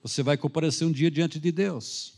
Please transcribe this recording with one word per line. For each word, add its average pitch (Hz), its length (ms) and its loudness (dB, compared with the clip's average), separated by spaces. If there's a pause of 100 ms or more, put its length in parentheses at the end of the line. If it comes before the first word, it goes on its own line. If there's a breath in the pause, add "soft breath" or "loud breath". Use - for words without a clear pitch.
Você 123 200 -4
vai 143 140 4
comparecer 156 500 0
um 165 60 2
dia 156 180 4
diante 156 280 0
de 165 140 0
Deus. - 640 -4